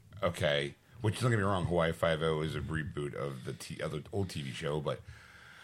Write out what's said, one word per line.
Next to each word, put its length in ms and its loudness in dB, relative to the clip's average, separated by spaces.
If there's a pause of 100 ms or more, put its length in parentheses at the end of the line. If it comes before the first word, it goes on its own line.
(220)
Okay. 540 2 (260)
Which, 180 2
don't 120 4
get 60 4
me 60 4
wrong, 220 4
Hawaii 260 4
Five-O 500 2
is 140 0
a 60 -2
reboot 540 -4
of 300 -4
the 80 -6
t-, 300 -10
other 180 -4 (120)
old 160 0
T 120 -6
V 100 -6
show, 280 -2
but 220 -4 (640)